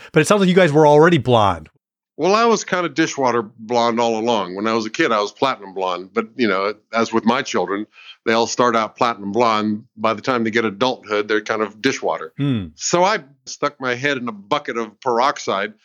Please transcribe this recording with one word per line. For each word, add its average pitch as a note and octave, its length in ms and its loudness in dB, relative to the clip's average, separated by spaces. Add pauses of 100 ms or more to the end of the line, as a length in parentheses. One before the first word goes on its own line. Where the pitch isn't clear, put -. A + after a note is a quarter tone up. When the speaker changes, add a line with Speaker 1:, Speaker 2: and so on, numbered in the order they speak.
(120)
Speaker 1:
but D#3 80 6
it D3 60 2
sounds G#3 140 2
like F#3 80 4
you F3+ 60 2
guys F3+ 180 6
were D3+ 140 6
already D3+ 320 6
blonde. G#2 500 2 (480)
Speaker 2:
Well, F3 200 2
I A3+ 80 2
was A3+ 180 2
kind F3+ 240 -2
of C#3+ 80 -8
dishwater C3 480 0
blonde A#2 560 -2
all A#2 200 0
along. G#2+ 360 -2
When G#2 140 -4
I A2+ 40 0
was A2 140 -2
a G#2+ 40 -10
kid, D#3 200 -2
I G#2+ 100 2
was G#2 120 -4
platinum G#2 420 -4
blonde. F#2 380 -6
But, A2 240 -4
you B2 100 0
know, G2 280 -2 (180)
as A2+ 200 -2
with A2+ 120 -2
my B2 180 0
children, G2+ 460 -4 (360)
they A2+ 80 0
all A2+ 140 2
start A#2+ 300 0
out A2 200 -2
platinum G2+ 360 -4
blonde. G#2+ 500 0 (140)
By A2 180 -2
the G#2+ 80 -8
time B2 220 -2
they A2 80 -2
get A2+ 120 0
adulthood, G#2 640 -4
they're G#2+ 140 0
kind G#2+ 200 -4
of G#2+ 220 -6
dishwater. E2 540 -4
Speaker 1:
Hmm. B2+ 300 -2 (100)
Speaker 2:
So - 260 -2
I F#3+ 220 -2 (220)
stuck - 340 -6
my B2+ 160 -2
head C#3 200 -2
in A#2+ 120 -6
a A2+ 40 -6
bucket A2+ 440 -6
of A2 240 -8
peroxide A#2 760 -2 (100)